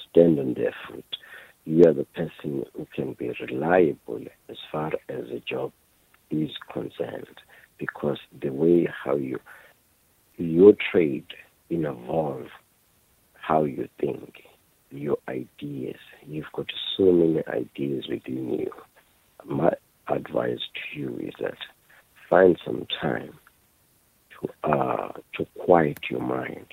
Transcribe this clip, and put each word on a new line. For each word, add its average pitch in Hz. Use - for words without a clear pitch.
stand 85
on 65
their -
foot. -
You 80
are -
the 71
person -
who 151
can -
be -
reliable -
as 113
far 156
as 123
a 120
job 131
is 76
concerned, -
because -
the -
way 85
how 67
you, 65
your 87
trade 76
involve 156
how 78
you 64
think, 65
your 143
ideas. 131
You've 76
got -
so 95
many 82
ideas 69
within -
you. -
My 139
advice 60
to -
you -
is -
that -
find 90
some -
time -
to, -
uh, 131
to -
quiet 80
your 62
mind, 64